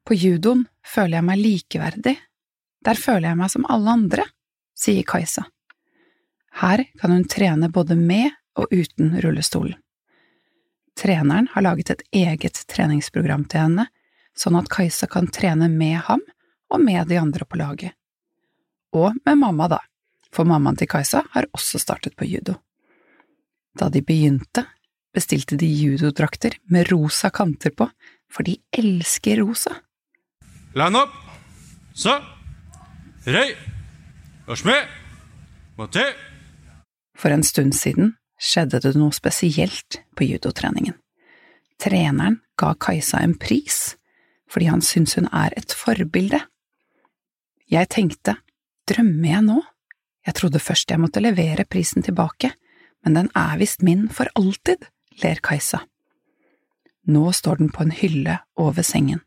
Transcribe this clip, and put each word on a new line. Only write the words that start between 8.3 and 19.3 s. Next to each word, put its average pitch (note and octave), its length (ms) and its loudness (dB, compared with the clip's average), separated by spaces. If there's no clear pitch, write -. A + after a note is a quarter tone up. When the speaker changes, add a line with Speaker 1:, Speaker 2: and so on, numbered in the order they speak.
Speaker 1:
og - 160 -2
uten D#3+ 480 0
rullestolen. - 560 -2
Treneren F3 560 2
har G#3 100 0
laget E3+ 300 0
et - 80 -6
eget E3+ 460 0
treningsprogram D3 800 0
til D#3+ 220 0
henne, F#3 180 2
sånn - 240 0
at - 160 -2
Kajsa - 340 -2
kan F3+ 220 -2
trene E3 400 2
med D#3+ 400 0
ham C#4 160 0
og F4 80 2
med F3 320 2
de F3 80 2
andre D3+ 240 -2
på E3+ 160 -8
laget. D3+ 320 -8
Og F#3+ 160 4
med D4 140 4